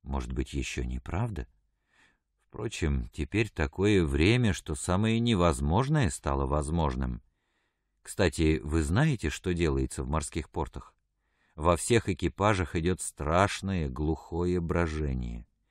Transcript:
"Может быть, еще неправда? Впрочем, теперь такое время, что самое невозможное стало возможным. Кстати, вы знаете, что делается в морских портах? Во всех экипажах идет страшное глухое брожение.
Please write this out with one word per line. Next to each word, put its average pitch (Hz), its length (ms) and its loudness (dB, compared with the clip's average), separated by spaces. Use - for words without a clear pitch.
"Может 65 300 -4
быть, 67 220 -4
еще 64 300 -4
неправда? 85 640 -4
Впрочем, 71 560 -2
теперь 104 380 -2
такое 92 540 2
время, 92 480 4
что - 220 -6
самое 110 460 0
невозможное 95 920 2
стало 69 360 -2
возможным. 69 760 -2
Кстати, 80 600 2
вы 78 200 0
знаете, 104 480 0
что - 220 -4
делается 71 520 0
в 64 40 -8
морских 78 400 -4
портах? - 460 -8
Во 82 220 2
всех - 320 2
экипажах 92 680 0
идет 85 240 0
страшное 87 880 0
глухое 82 720 -2
брожение. 76 880 -2